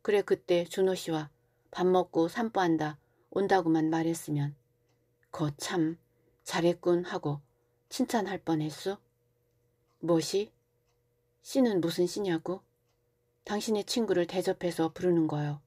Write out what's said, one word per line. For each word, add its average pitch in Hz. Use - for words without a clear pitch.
그래, 202
그때 180
준호 190
씨와 156
밥 180
먹고 175
산보한다 170
온다고만 170
말했으면 160
"거 147
참 165
잘했군." 175
하고 147
칭찬할 202
뻔했소. 156
뭐시? 170
씨는 226
무슨 175
씨냐고? 180
당신의 208
친구를 185
대접해서 175
부르는 170
거요. 147